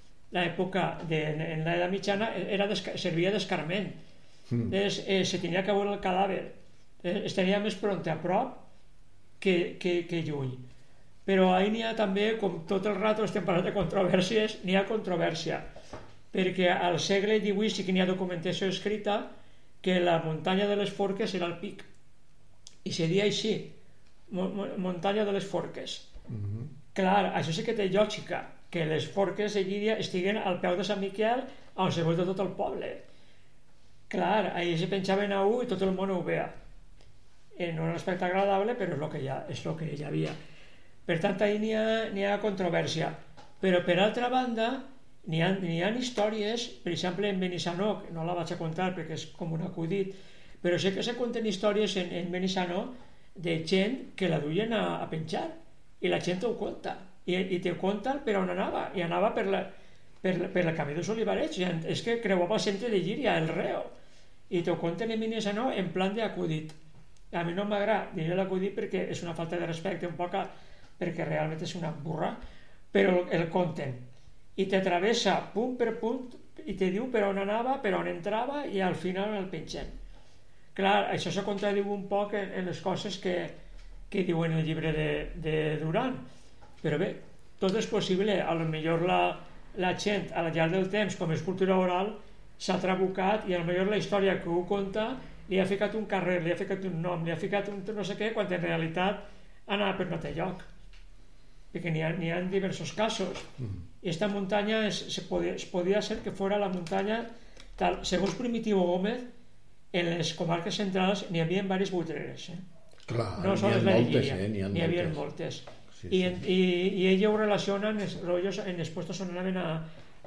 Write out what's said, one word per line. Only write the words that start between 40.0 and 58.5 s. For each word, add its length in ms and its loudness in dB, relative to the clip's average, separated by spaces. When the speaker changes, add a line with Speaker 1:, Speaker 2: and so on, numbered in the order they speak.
Speaker 1:
havia. 300 -2
Per 180 2
tant, 220 2
ahí 180 4
n'hi 140 0
ha, 120 2
n'hi 160 -2
ha 140 2
controvèrsia. 720 2
Però, 280 4
per 140 4
altra 320 4
banda, 400 2
n'hi 180 0
ha, 100 6
n'hi 300 0
ha 100 2
històries, 760 0
per 160 -4
exemple, 360 0
en 120 0
Benissanó, 480 0
que 140 -12
no 100 -4
la 140 0
vaig 160 -2
a 60 -6
contar 340 0
perquè 240 -6
és 100 -8
com 260 -6
un 120 -2
acudit, 480 0
però 240 2
sé 140 2
que 100 -2
se 140 -2
conten 280 0
històries 520 2
en, 160 -2
en 180 -4
Benissanó 540 0
de 320 -2
gent 360 2
que 160 0
la 100 4
duien 340 0
a, 280 0
a 80 -6
penjar, 380 -4
i 140 -2
la 120 2
gent 240 -2
ho 100 2
conta, 400 -6
i, 120 0
i 240 0
te 160 0
conta 440 0
per 180 2
on 120 0
anava, 420 -2